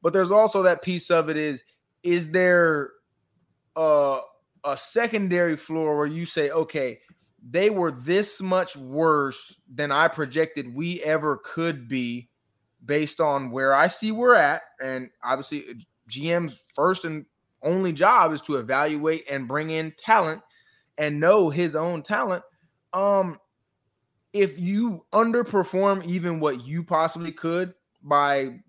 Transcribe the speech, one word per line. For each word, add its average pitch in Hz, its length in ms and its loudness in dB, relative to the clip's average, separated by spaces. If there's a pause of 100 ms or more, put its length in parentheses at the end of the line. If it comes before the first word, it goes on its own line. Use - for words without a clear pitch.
But 165 100 0
there's 190 200 2
also 208 320 4
that 175 180 4
piece 180 280 -4
of 165 180 2
it 156 80 -2
is, 151 260 -4 (400)
is 175 300 -2
there 170 580 2 (880)
a, 147 440 4 (440)
a 139 120 -2
secondary 185 800 0
floor 156 400 -2
where 147 100 0
you 165 200 -6
say, 147 240 -2
"Okay, 151 480 -4 (500)
they 180 220 2
were 180 220 -2
this 165 480 -2
much 185 360 -2
worse 143 840 -2 (100)
than 147 180 -4
I 151 180 4
projected 147 680 -4
we 170 280 -6
ever 151 420 0
could 160 440 -6
be 120 400 -6 (560)
based 147 360 -2
on 139 300 0
where 131 220 2
I 143 140 6
see 214 260 -4
we're 240 220 6
at." 160 280 4 (200)
And 131 260 -8 (140)
obviously, 131 600 -6 (240)
G 143 240 -8
M's 170 320 -4 (120)
first 180 320 0
and 156 180 -10 (380)
only 175 320 -2
job 175 400 4
is 143 80 -8
to 147 140 -4
evaluate 147 760 -2
and 135 180 -6
bring 151 220 -6
in 160 260 -6
talent 196 460 2 (560)
and 151 200 -2
know 180 300 6
his 156 260 -2
own 160 280 -4
talent. 208 400 -4 (500)
Um, 190 460 0 (960)
if 185 240 0
you 202 540 -2
underperform 202 920 2
even 170 340 -4
what 135 280 -2
you 160 180 -6
possibly 165 480 -2
could 175 400 -4 (300)
by 139 680 0